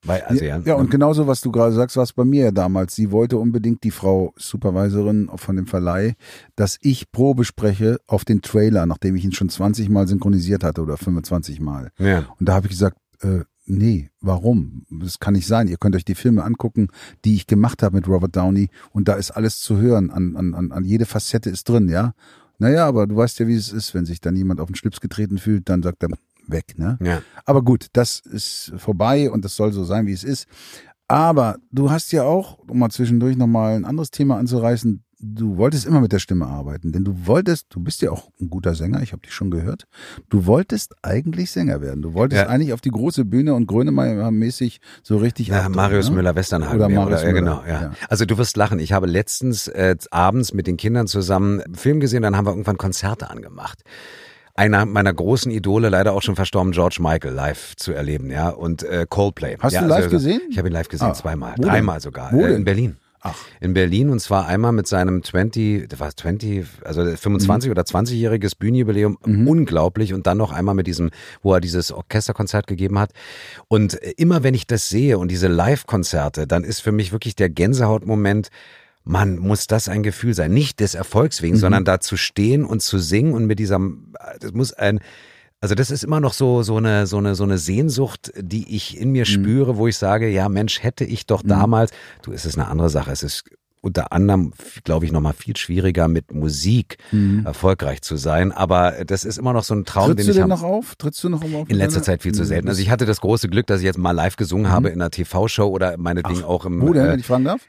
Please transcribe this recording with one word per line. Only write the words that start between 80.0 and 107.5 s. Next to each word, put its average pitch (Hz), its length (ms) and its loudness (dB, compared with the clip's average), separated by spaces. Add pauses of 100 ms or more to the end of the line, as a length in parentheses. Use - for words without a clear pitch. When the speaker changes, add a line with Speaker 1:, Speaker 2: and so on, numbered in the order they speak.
Speaker 1:
Gefühl 110 300 -2
sein. 85 220 0
Nicht 135 260 0
des 104 140 0
Erfolgs 104 480 0
wegen, 87 140 2
Speaker 2:
Mhm. 110 40 4
Speaker 1:
sondern 95 240 4
da 92 160 2
zu - 160 -6
stehen 123 480 0
und 113 160 -4
zu - 180 -2
singen 104 360 2
und 113 120 0
mit 107 120 0
dieser, 98 220 0 (600)
das 104 120 -10
muss 117 200 -2
ein, 104 280 0 (640)
also 104 120 0
das 123 160 0
ist 143 140 -4
immer 156 160 0
noch 135 140 0
so, 123 280 2
so 110 140 0
eine, 107 300 2
so 95 120 -4
eine, 101 160 2
so 98 100 0
eine 98 140 2
Sehnsucht, 127 800 -2
die 101 400 -8
ich - 220 -10
in 120 120 0
mir 131 120 2
Speaker 2:
Mhm. 107 40 2
Speaker 1:
spüre, 110 520 2
wo 110 100 2
ich 107 80 0
sage, 107 320 0
ja 98 200 0
Mensch, 101 340 -2
hätte - 220 -4
ich - 220 -8
doch 101 160 0
Speaker 2:
Mhm. - 60 -2
Speaker 1:
damals, 110 420 4 (320)
du, - 100 -12
es 69 140 -10
ist 78 120 -4
eine 69 100 -2
andere 80 220 0
Sache, 71 200 -2
es 67 120 -6
ist - 220 -8 (380)
unter 87 300 -4
anderem, 95 460 2
f-, - 260 -20
glaub 82 180 0
ich, 78 100 -2
noch 78 100 2
mal 76 100 0
viel - 240 -8
schwieriger, 87 520 0
mit 82 260 0
Musik 78 640 0 (120)
Speaker 2:
Mhm. 104 360 2
Speaker 1:
erfolgreich 76 560 0
zu 80 140 -6
sein, 80 360 2
aber 90 540 2
das 95 180 -2
ist 107 140 -6
immer 123 160 -2
noch 110 100 0
so 110 100 -4
ein 101 120 -2
Traum, 98 220 2
Speaker 2:
Trittst 127 120 2
Speaker 1:
den 104 60 2
Speaker 2:
du 208 60 4
Speaker 1:
ich 190 40 4
Speaker 2:
denn 190 140 4
Speaker 1:
hab. 175 100 -2
Speaker 2:
noch - 20 -8
auf? 196 340 -4
Trittst - 280 -8
du 175 60 -2
noch 160 120 -4
auf 156 260 -6
Speaker 1:
In 107 80 0
letzter 98 240 0
Speaker 2:
Bühne? - 60 -6
Speaker 1:
Zeit 90 160 0
viel 87 100 -2
zu 92 100 0
Speaker 2:
Nee, 78 60 -2
Speaker 1:
selten. 80 180 -2
Speaker 2:
das 101 100 0
Speaker 1:
Also 98 60 -2
ich 95 80 0
hatte 120 160 2
das 107 160 0
große 107 260 0
Glück, 101 180 0
dass 98 140 2
ich 92 60 0
jetzt 87 120 0
mal 87 140 0
live 87 240 0
gesungen 98 300 -2
Speaker 2:
Mhm. 92 60 2
Speaker 1:
habe 87 180 4
in 87 100 -6
einer 85 100 -2
T-V-Show 101 580 -2
oder 92 300 -2
meinetwegen 87 440 -2
Speaker 2:
Ach, 80 60 -8
Speaker 1:
auch 90 180 -2
im, 87 160 -2
Speaker 2:
wo 160 100 4
denn, 139 140 4
Speaker 1:
äh, - 60 4
Speaker 2:
wenn 127 80 0
ich 120 60 -12
fragen 127 180 2
darf? 196 240 -2